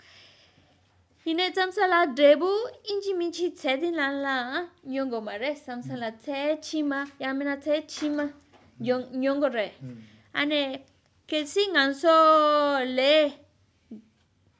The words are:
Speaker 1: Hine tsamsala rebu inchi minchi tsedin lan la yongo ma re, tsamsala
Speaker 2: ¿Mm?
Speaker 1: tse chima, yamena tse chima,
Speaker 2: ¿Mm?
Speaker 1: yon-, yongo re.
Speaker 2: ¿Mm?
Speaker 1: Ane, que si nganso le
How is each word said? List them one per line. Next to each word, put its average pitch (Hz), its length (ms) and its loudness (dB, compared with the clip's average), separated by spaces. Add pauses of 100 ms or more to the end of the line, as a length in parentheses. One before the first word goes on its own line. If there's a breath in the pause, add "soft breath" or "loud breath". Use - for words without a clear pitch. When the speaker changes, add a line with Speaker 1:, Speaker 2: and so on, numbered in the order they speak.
(1300 soft breath)
Speaker 1:
Hine 339 260 -2
tsamsala 370 640 0
rebu 294 320 6 (460)
inchi 392 220 -4
minchi 339 360 -4
tsedin 302 440 -2
lan 277 260 -2
la 277 480 -4 (140)
yongo 262 380 -4
ma 202 160 -10
re, 285 180 -4
tsamsala 247 560 -8
Speaker 2:
¿Mm? 226 80 -20
Speaker 1:
tse 294 420 -4
chima, 285 460 -4 (120)
yamena 277 400 -4
tse 302 280 -2
chima, 294 380 -4
Speaker 2:
¿Mm? - 600 -14
Speaker 1:
yon-, 247 380 -2
yongo 277 260 0
re. 220 220 -4 (100)
Speaker 2:
¿Mm? 123 160 -14 (360 loud breath)
Speaker 1:
Ane, 277 520 -2 (400)
que 302 220 -4
si 392 140 0 (120)
nganso 294 1120 4
le 285 480 4 (1300)